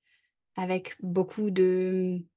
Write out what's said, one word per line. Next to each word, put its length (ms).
avec 440
beaucoup 500
de, 720
mmh, 40